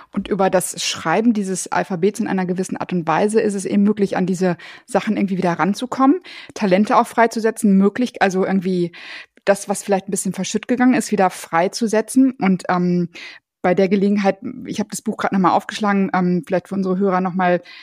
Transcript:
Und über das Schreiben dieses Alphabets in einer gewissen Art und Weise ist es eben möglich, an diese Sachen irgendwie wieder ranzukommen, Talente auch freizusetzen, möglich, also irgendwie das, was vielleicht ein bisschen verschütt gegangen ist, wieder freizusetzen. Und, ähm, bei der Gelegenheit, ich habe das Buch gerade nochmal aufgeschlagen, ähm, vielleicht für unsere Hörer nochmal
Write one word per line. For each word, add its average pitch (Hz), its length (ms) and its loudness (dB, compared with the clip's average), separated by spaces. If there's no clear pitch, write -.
Und 196 160 -6
über 190 220 2
das 180 320 -2
Schreiben 214 520 0
dieses 190 380 -4
Alphabets 185 480 -2
in 208 80 -4
einer 185 180 -2
gewissen 180 300 -4
Art - 160 -6
und 170 160 -2
Weise 208 320 2
ist 202 140 -2
es 190 100 -6
eben 202 180 2
möglich, 202 340 2
an 185 80 0
diese 180 320 0
Sachen 202 300 0
irgendwie 196 200 -2
wieder 175 180 0
ranzukommen, 254 640 0
Talente 202 420 2
auch 233 120 2
freizusetzen, 226 680 2
möglich, 202 460 2
also 185 240 0
irgendwie 180 460 -2
das, - 240 0
was 202 140 -4
vielleicht 190 260 -2
ein 190 40 -6
bisschen 190 200 -4
verschütt - 360 -6
gegangen 247 260 2
ist, - 160 -2
wieder 196 180 2
freizusetzen. 220 1120 0
Und, 190 280 0
ähm, 180 400 0
bei 180 120 2
der 190 160 2
Gelegenheit, 202 480 2
ich - 160 -8
habe 202 80 -4
das - 140 -12
Buch 208 160 -6
gerade - 160 -2
nochmal 185 180 4
aufgeschlagen, 202 640 0
ähm, 180 320 0
vielleicht 180 220 0
für 190 60 -8
unsere 190 220 -2
Hörer 185 240 0
nochmal 180 400 0